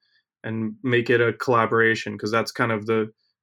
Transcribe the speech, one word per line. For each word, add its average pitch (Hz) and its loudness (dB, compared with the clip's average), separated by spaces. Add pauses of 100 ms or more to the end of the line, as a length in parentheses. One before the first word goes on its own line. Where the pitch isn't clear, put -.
(440)
and 110 -4 (100)
make 120 0
it 120 4
a 117 2
collaboration, 113 0
'cause 107 -6
that's 113 0
kind 120 -2
of 107 -4
the, 110 0 (320)